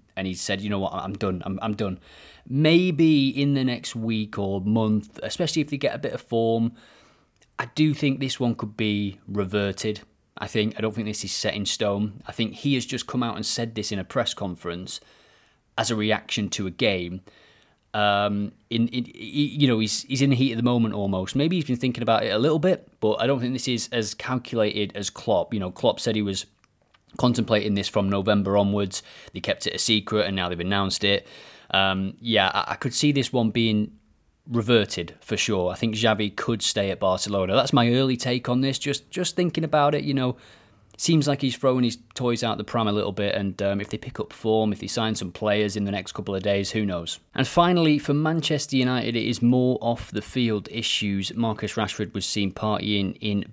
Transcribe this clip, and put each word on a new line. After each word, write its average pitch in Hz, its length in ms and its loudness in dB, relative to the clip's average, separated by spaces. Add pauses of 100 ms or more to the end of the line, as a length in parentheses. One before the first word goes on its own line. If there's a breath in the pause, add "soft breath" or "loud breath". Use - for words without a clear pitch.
(180)
and 95 100 -4
he's 92 140 -6
said, 98 180 -2
"You 104 100 -6
know 101 100 0
what, 95 140 -2
I'm 95 200 -6
done. 92 320 -2
I'm, 95 160 -4
I'm 110 140 -4
done." 98 220 -4 (520 loud breath)
Maybe 156 800 4
in 143 240 2
the 135 100 2
next 123 320 -4
week 110 420 -2
or 98 220 -2
month, 107 640 2
especially 160 380 -2
if 147 80 -2
they 143 80 -4
get 139 180 -2
a - 20 -8
bit 139 140 -6
of - 80 -6
form, 113 540 0 (840 loud breath)
I 120 160 -6
do 156 200 4
think 135 260 0
this 131 180 -4
one 120 160 0
could 107 220 -8
be 104 420 -2 (120)
reverted. 101 720 -2 (400)
I 110 60 -8
think, 107 300 0
I - 40 -6
don't 110 140 -2
think 110 100 -4
this 104 200 -6
is - 80 -6
set 101 200 -2
in 104 120 -4
stone. 101 600 -2
I - 60 -12
think 113 220 -2
he 143 220 0
has 120 100 -2
just - 220 -6
come 123 160 -2
out 117 120 -4
and 107 100 -6
said 113 300 -4
this 107 160 -4
in 101 80 -2
a 92 60 -6
press - 280 -2
conference 90 680 -8 (760 soft breath)
as 117 140 0
a 110 60 -2
reaction 107 540 0
to 101 140 -4
a 90 60 -4
game. 92 480 0 (760 soft breath)
Um, 101 600 2 (160)
in, 117 180 2
in, 120 160 -4
he, 143 560 -4
you 143 80 6
know, 113 120 4
he's, 110 240 -2
he's 131 180 -2
in 139 80 4
the 131 80 4
heat 135 160 2
of 113 40 -4
the 120 60 -2
moment 117 300 2
almost. 98 420 -2
Maybe 165 220 2
he's 151 80 -2
been 127 100 -2
thinking 120 280 -2
about 110 200 4
it 113 60 0
a 104 100 2
little 151 180 4
bit, 180 300 2 (140)
but 107 140 4
I 120 120 0
don't 131 140 2
think 123 100 -2
this 127 160 -4
is 120 240 -2
as 110 220 -2
calculated 110 840 -2
as 101 140 -4
Klopp. 95 440 0
You 107 60 0
know, 92 120 -4
Klopp - 280 2
said 110 160 -2
he 107 60 0
was 98 240 -4 (720)
contemplating 107 560 2
this 101 160 0
from 98 200 0
November 101 480 2
onwards. 101 460 2 (300 loud breath)
They - 80 -10
kept - 260 -4
it 87 80 -6
a - 40 -6
secret, 104 460 2
and 95 120 -2
now 90 100 0
they've 87 100 -4
announced 95 460 0
it. 98 240 2 (440 loud breath)
Um, 95 500 0
yeah, 107 320 2
I, - 180 -2
I 95 40 -4
could - 180 -4
see 147 180 2
this 139 220 0
one 113 180 2
being 110 400 2 (560)
reverted 107 760 2
for 107 160 -4
sure. 90 340 0
I - 40 -6
think 113 180 -2
Xavi 107 420 0
could 117 280 -2
stay 98 260 0
at 90 100 -4
Barcelona. 95 540 0
That's 127 180 2
my 120 200 4
early 131 260 2
take 123 320 -4
on 123 120 2
this. 135 180 -2
Just, - 320 -6
just 180 240 -4
thinking 170 280 0
about 151 300 2
it, 143 100 -2
you 143 120 -2
know, 127 220 -2 (640 loud breath)
seems 151 300 4
like 139 120 0
he's 131 140 0
throwing 127 300 2
his 117 120 0 (160)
toys 120 300 0
out 110 140 -2
the 107 80 -6
pram 113 240 0
a - 20 2
little 104 220 0
bit, 101 200 -2
and, 98 280 -4
um, 98 180 0
if 101 80 -6
they - 100 -6
pick - 220 -10
up - 140 -6
form, 110 400 2
if - 80 -8
they 98 60 -8
sign 110 280 -2
some 87 160 -8
players 107 460 0
in 101 80 0
the 98 60 -2
next 95 200 -6
couple 98 240 -6
of 95 80 -4
days, 98 280 0
who 110 140 0
knows? 87 360 -4 (120)
And 131 140 0
finally, 170 520 4
for 147 140 0
Manchester 151 640 0
United, 123 400 2
it 110 100 -2
is 113 160 -2
more 127 380 4
off 117 320 -4
the 107 100 -4
field 113 480 0
issues. 101 640 -2
Marcus 110 420 -2
Rashford 107 380 -4
was 98 120 -4
seen 98 260 -2
partying 101 680 -2
in 101 320 -2